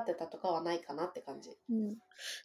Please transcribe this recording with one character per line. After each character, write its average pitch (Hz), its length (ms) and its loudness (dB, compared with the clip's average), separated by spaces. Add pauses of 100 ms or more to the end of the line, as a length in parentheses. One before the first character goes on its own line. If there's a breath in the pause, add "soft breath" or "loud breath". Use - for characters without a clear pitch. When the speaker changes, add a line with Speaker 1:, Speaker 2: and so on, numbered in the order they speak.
Speaker 1:
っ 226 40 0
て 175 80 2
た 170 140 -4
と - 100 -10
か 185 120 0
は 165 120 4
な 170 120 2
い 170 80 2
か - 120 -8
な 156 120 0
っ 180 80 -2
て - 80 -8
感 143 200 -8
じ。 - 160 -14 (120)
Speaker 2:
う 233 40 4
ん。 220 240 2 (480 loud breath)